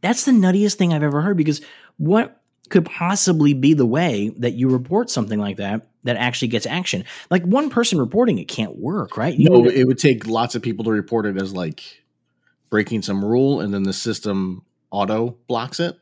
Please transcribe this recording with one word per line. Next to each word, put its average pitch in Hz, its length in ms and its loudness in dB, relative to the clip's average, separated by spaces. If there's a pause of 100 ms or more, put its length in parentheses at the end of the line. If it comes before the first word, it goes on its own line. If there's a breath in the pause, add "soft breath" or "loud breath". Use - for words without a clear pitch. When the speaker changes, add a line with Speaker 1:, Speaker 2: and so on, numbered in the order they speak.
Speaker 1:
That's 220 240 -2
the 269 80 4
nuttiest 202 420 4
thing 175 180 2
I've 151 100 2
ever 147 180 2
heard, 190 160 0
because 151 240 0 (380 loud breath)
what 185 420 0 (300)
could 170 160 4
possibly 170 680 2
be 139 200 4
the 139 120 2
way 113 520 0
that 117 160 -2
you 127 140 0
report 143 420 -2
something 107 280 -2
like 101 200 -4
that 101 300 -6 (160)
that 123 120 -2
actually 123 320 -4
gets 113 180 -4
action? 123 380 -6 (260 loud breath)
Like, 175 140 0
one 254 260 0
person 233 280 0
reporting 190 400 0
it 85 100 -10
can't - 300 -8
work, 143 380 -6
right? 117 220 -2
You 151 120 4
Speaker 2:
No, 123 100 8
Speaker 1:
need 120 100 6
to 127 100 2
Speaker 2:
it 127 60 4
would 127 120 0
take 117 280 2
lots 113 300 -2
of 110 60 -6
people 113 240 -6
to 113 40 0
report 107 360 -2
it 98 140 -4
as, 95 120 -6
like, - 500 -10 (680)
breaking 107 320 0
some 98 220 -4
rule, 123 360 2
and 101 120 -4
then 101 120 -2
the 98 80 -2
system 98 680 -6 (280)
auto 107 460 -2 (100)
blocks 123 320 -4
it. 170 220 -4